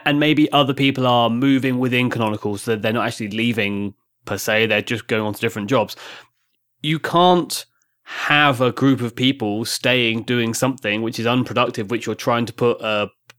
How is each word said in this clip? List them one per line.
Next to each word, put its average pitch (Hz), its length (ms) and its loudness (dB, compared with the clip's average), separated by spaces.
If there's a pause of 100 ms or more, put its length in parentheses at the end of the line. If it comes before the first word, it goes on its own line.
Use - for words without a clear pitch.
and 147 160 2
maybe 147 320 4
other 143 220 4
people 135 340 0
are 120 200 4
moving 127 520 0
within 123 280 0
Canonical, 107 480 -2
so 110 200 -2
they're 110 160 -2
not 113 120 -2
actually 113 260 -6
leaving 101 640 -2 (320)
per 98 120 -6
se, 110 280 2
they're 107 140 0
just 110 280 -6
going 110 160 0
on 104 100 -4
to - 60 -12
different 107 280 -4
jobs. 110 280 0 (840)
You 151 180 -2
can't 175 640 2 (380)
have 147 560 2
a 123 100 2
group 131 300 2
of 117 160 -6
people 117 480 -2
staying 117 580 0
doing 117 320 0
something 113 480 -2
which 113 160 -6
is 113 80 -4
unproductive, 120 640 0
which 113 160 -4
you're 110 80 -4
trying 117 320 0
to 113 60 -8
put 120 280 0
a, 107 280 -2 (300)